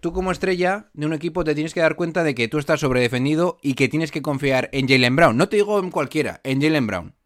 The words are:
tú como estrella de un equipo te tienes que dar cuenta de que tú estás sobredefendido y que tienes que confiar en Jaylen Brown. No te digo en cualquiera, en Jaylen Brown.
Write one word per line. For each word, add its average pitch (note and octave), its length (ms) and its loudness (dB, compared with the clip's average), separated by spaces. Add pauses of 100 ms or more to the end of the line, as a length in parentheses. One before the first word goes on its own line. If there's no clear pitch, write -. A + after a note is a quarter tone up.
tú E3+ 120 -4
como F#3 180 -2
estrella F#3 600 -2
de D3 140 -6
un D#3+ 60 -2
equipo E3 300 -4
te D3+ 120 0
tienes D#3 180 -4
que F3+ 60 -4
dar D#3+ 160 2
cuenta E3+ 280 -2
de D3 120 0
que A#2 120 0
tú D3+ 120 -2
estás D3 200 0
sobredefendido C3 800 0
y C#3 120 -2
que C3 160 2
tienes D3+ 220 -2
que D#3 100 -6
confiar C3+ 500 -2
en C3+ 160 -2
Jaylen B2+ 280 4
Brown. D3 220 6
No F#3 120 2
te A3 80 -2
digo G#3 220 2
en F#3 100 -4
cualquiera, D3 540 -4
en C3+ 180 0
Jaylen D3+ 240 2
Brown. F#2 300 -6 (100)